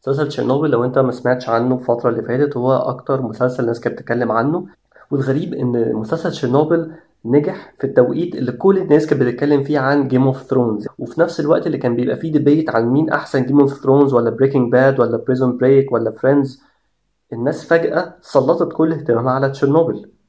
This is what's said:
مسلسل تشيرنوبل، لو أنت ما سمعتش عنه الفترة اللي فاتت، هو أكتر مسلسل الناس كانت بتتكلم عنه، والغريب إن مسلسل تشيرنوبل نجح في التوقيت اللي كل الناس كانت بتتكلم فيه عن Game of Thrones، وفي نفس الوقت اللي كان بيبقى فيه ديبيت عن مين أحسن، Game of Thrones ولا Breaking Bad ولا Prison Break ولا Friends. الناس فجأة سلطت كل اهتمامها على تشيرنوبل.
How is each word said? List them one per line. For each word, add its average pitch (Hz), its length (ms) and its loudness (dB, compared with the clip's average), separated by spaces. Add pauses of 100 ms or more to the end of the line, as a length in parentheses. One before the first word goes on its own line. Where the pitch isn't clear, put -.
مسلسل 139 240 -2
تشيرنوبل، 139 420 0
لو 120 140 2
أنت 127 160 0
ما 127 120 2
سمعتش 123 380 -2
عنه 120 260 2
الفترة 123 340 -2
اللي 117 140 -2
فاتت، 139 340 -2
هو 127 160 2
أكتر 131 480 -2
مسلسل 123 420 -2
الناس 117 160 -2
كانت 113 160 -4
بتتكلم 117 360 -4
عنه، 143 340 0 (460)
والغريب 139 420 -2
إن 120 400 -2
مسلسل 131 380 -4
تشيرنوبل 156 600 0 (340)
نجح 147 540 -2
في 135 80 -4
التوقيت 143 480 0
اللي 123 160 -4
كل 196 260 2
الناس 156 300 2
كانت 131 140 0
بتتكلم 139 420 0
فيه 147 160 -2
عن 135 300 0
Game 131 260 2
of - 40 -14
Thrones، 117 480 -2 (120)
وفي 117 220 -4
نفس - 180 0
الوقت 151 280 0
اللي 147 100 -2
كان 123 180 -2
بيبقى 123 200 -2
فيه 165 160 -6
ديبيت 151 380 2
عن 117 200 0
مين 151 200 2
أحسن، 143 360 -2
Game 139 240 4
of 139 40 -8
Thrones 139 400 2
ولا 117 180 2
Breaking 131 400 0
Bad 131 280 4
ولا 117 300 0
Prison 127 320 0
Break 135 300 4
ولا 113 200 -2
Friends. 135 380 0 (840)
الناس 120 320 -6
فجأة 165 560 0
سلطت 151 520 0
كل 160 200 0
اهتمامها 127 400 0
على 135 160 0
تشيرنوبل. 139 600 0 (200)